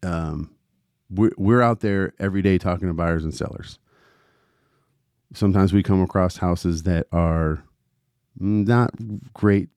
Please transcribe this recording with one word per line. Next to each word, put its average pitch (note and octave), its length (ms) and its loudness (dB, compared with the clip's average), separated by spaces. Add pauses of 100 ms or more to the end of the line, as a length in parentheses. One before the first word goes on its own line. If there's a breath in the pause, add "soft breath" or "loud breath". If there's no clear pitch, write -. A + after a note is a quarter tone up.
Um, D#2+ 520 -6 (560)
we're, G2+ 260 2
we're A2 240 4
out A#2+ 200 2
there G2 380 -2
every G2 220 -2
day F#2+ 160 4
talking F2+ 320 -2
to F2 60 -4
buyers E2+ 280 -2
and D#2+ 120 -6
sellers. - 440 -10 (1600)
Sometimes G2 360 2
we G2 120 4
come F#2+ 200 2
across F#2 360 -2
houses F2 460 -2
that E2+ 280 0
are E2 500 0 (760)
not G#2 560 0 (400)
great. G2 420 2